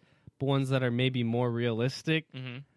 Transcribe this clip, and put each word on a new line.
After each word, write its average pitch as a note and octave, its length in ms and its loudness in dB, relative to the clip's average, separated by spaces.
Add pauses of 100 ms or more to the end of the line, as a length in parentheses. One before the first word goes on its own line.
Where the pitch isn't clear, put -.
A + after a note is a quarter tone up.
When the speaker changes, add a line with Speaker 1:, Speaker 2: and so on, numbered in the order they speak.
(400)
Speaker 1:
but C3+ 60 -2
ones C3+ 240 2
that C3 140 2
are B2 80 2
maybe B2+ 300 2
more A#2+ 300 0
realistic, A#2+ 840 -2
Speaker 2:
Mm-hmm. C3 260 -12 (180)